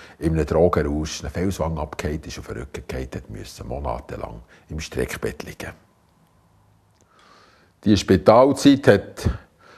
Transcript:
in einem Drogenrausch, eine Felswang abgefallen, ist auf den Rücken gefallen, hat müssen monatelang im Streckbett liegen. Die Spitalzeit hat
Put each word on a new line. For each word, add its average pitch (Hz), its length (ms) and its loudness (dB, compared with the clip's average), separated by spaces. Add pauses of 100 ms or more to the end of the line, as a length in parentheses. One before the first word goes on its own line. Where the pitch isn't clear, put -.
(200)
in 80 140 -2
einem 78 120 0
Drogenrausch, 80 760 0
eine 69 80 -10
Felswang 82 460 -4
abgefallen, 76 480 -8
ist 120 140 -14
auf 76 80 -16
den 104 120 -12
Rücken - 280 -14
gefallen, - 300 -10
hat - 140 -14
müssen - 360 -14
monatelang - 760 -10 (260)
im 78 100 -10
Streckbett - 640 -6
liegen. - 300 -14 (2000)
Die 104 140 4
Spitalzeit 131 880 6
hat - 420 4 (500)